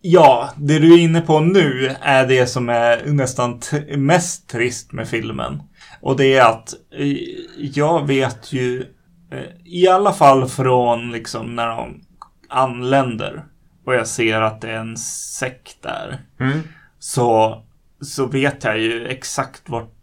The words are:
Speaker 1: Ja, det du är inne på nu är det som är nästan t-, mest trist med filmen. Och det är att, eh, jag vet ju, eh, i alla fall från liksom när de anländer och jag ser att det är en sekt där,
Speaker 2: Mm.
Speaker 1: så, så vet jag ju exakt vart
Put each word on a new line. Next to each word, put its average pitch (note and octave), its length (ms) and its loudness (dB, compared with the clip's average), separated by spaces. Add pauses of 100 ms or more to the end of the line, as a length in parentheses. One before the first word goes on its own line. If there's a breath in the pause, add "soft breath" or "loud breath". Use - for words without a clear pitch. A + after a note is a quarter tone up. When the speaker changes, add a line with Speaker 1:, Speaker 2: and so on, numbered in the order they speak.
Speaker 1:
Ja, C#3+ 560 6
det D3 220 0
du E3 160 10
är E3+ 40 10
inne E3 220 4
på D#3 200 2
nu C#3+ 640 2
är C3+ 240 4
det B2+ 200 4
som B2 220 -4
är A#2 380 2
nästan C3 540 -2
t-, D3 360 -6
mest E3 520 0
trist A#2+ 440 -6
med A2 160 -10
filmen. A2+ 540 -8 (380 soft breath)
Och C3+ 160 -2
det C3+ 200 4
är B2+ 80 8
att, A2+ 300 0 (240)
eh, C#3+ 180 -2 (420)
jag D3 480 -2
vet C3 460 -2
ju, B2+ 280 -4 (520)
eh, C3 60 -12 (260)
i F3 240 0
alla F#3+ 240 2
fall C3+ 360 4
från A#2+ 640 0
liksom A#2 440 -10
när A#2 120 -4
de A#2 320 -10 (480)
anländer B2 960 -2 (420)
och B2+ 80 -2
jag A2+ 120 0
ser A2 340 -2
att A2 200 -4
det A2+ 100 -10
är A2+ 80 -8
en A2+ 180 -12
sekt - 840 -12
där, - 360 -10 (220)
Speaker 2:
Mm. C#3 220 -2 (360 loud breath)
Speaker 1:
så, A2+ 640 0 (400)
så C#3 240 -4
vet C3+ 380 -4
jag A2 140 -2
ju A2+ 280 -4
exakt - 600 -10
vart A#2 260 -10 (100)